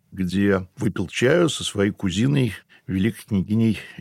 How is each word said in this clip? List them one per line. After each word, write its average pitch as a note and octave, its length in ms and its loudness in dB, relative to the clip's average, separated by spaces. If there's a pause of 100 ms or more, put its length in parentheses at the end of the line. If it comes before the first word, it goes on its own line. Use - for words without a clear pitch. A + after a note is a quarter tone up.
(120)
где F#2+ 640 0
выпил F#2+ 320 -2
чаю E3 400 2
со - 160 -6
своей G2+ 260 0
кузиной, A2 640 0 (320)
великой G2 400 -2
княгиней G#2 520 0 (220)